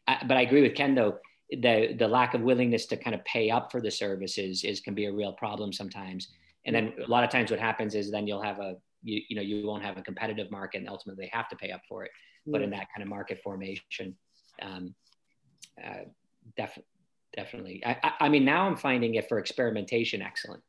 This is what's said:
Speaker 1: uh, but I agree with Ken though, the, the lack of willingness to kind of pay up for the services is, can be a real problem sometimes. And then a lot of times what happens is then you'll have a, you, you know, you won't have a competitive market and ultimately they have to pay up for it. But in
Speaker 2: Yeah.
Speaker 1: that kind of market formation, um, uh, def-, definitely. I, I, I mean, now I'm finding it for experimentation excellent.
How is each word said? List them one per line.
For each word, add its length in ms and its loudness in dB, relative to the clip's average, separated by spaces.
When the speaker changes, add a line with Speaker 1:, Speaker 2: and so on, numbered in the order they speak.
Speaker 1:
uh, 100 2
but 100 6
I 40 8
agree 220 8
with 100 6
Ken 220 2
though, 240 4
the, 420 4
the 140 2
lack 260 4
of 80 0
willingness 460 4
to 100 -2
kind 160 -4
of 120 -6
pay 260 2
up 200 0
for 100 -2
the 100 -2
services 720 -4
is, 160 -4
can 160 -6
be 100 0
a 80 -2
real 200 -2
problem 380 -6
sometimes. 600 -10
And 100 0
then 180 0
a 20 -6
lot 160 6
of 60 4
times 220 2
what 80 2
happens 340 -2
is 160 -2
then 160 -2
you'll 160 -2
have 180 -4
a, 180 -8
you, 260 -4
you 60 -6
know, 80 -4
you 240 -4
won't 160 -4
have 140 -8
a 40 -10
competitive 480 -6
market 300 -8
and 100 -10
ultimately 360 -12
they 120 -8
have 120 -6
to 60 -12
pay 160 -10
up 160 -10
for 160 -12
it. 60 -12
But 140 -2
in 100 -2
Speaker 2:
Yeah. 60 -6
Speaker 1:
that 160 -10
kind 80 -12
of 80 -10
market 340 -10
formation, 720 -10
um, 320 -10
uh, 220 -12
def-, 220 -8
definitely. 480 -12
I, 200 0
I, 100 2
I 40 4
mean, 160 8
now 220 6
I'm 80 2
finding 400 2
it 120 0
for 120 0
experimentation 840 -2
excellent. 480 -10